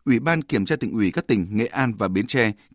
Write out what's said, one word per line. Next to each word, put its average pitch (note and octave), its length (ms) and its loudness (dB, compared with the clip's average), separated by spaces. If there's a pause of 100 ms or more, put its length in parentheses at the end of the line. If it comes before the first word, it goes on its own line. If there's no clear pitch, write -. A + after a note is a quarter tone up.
Ủy B2 160 2
ban D#3+ 220 0
Kiểm G2+ 220 -2
tra D3+ 120 -2
Tỉnh - 160 -4
ủy G2+ 180 2
các - 160 -4
tỉnh F#2+ 240 2
Nghệ G#2+ 160 0
An B2 280 -2
và G2 140 -2
Bến F#2+ 180 0
Tre A2+ 260 2 (220)